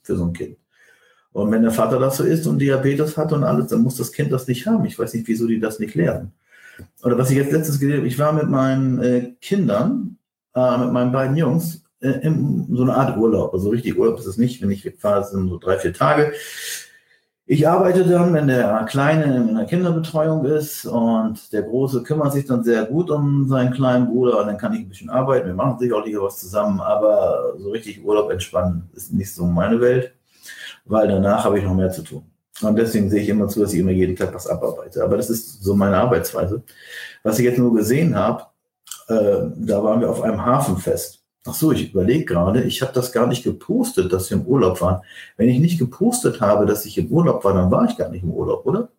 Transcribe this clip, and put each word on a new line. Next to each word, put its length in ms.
für 140
so 80
ein 100
Kind. 220
Und 180
wenn 120
der 100
Vater 260
das 200
so 60
isst 220
und 120
Diabetes 580
hat 160
und 120
alles, 240
dann 140
muss 140
das 160
Kind 200
das 140
nicht 200
haben. 180
Ich 140
weiß 160
nicht, 120
wieso 200
die 140
das 180
nicht 160
lernen. 380
Oder 160
was 120
ich 60
jetzt 160
letztens 280
gesehen 180
habe, 80
ich 120
war 140
mit 160
meinen, 520
äh, 400
Kindern, 760
äh, 240
mit 140
meinen 200
beiden 240
Jungs, 460
äh, 220
in 480
so 140
einer 120
Art 200
Urlaub. 360
Also 180
richtig 280
Urlaub 200
ist 80
es 120
nicht, 240
wenn 80
ich 280
fahre, 240
es 80
sind 180
so 100
drei, 200
vier 140
Tage. 400
Ich 160
arbeite 380
dann, 300
wenn 120
der 400
Kleine 500
in 180
der 100
Kinderbetreuung 800
ist 400
und 680
der 120
Große 400
kümmert 320
sich 100
dann 180
sehr 220
gut 260
um 380
seinen 240
kleinen 360
Bruder 320
und 80
dann 100
kann 160
ich 60
ein 100
bisschen 180
arbeiten. 380
Wir 80
machen 240
sicherlich 420
was 200
zusammen, 380
aber 800
so 140
richtig 340
Urlaub 260
entspannen 640
ist 220
nicht 200
so 120
meine 340
Welt, 320
weil 240
danach 380
habe 120
ich 60
noch 80
mehr 160
zu 140
tun. 220
Und 160
deswegen 320
sehe 140
ich 80
immer 180
zu, 120
dass 120
ich 80
immer 120
jeden 220
Tag 200
was 120
abarbeite. 560
Aber 140
das 140
ist 320
so 120
meine 220
Arbeitsweise. 640
Was 160
ich 80
jetzt 120
nur 160
gesehen 400
habe, 280
äh, 480
da 260
waren 180
wir 100
auf 100
einem 240
Hafenfest. 720
Ach 60
so, 180
ich 200
überleg 360
gerade, 340
ich 200
hab 100
das 180
gar 160
nicht 160
gepostet, 680
dass 180
wir 60
im 100
Urlaub 360
waren. 180
Wenn 100
ich 100
nicht 200
gepostet 640
habe, 240
dass 180
ich 140
im 80
Urlaub 380
war, 100
dann 160
war 160
ich 100
gar 140
nicht 120
im 100
Urlaub, 340
oder? 320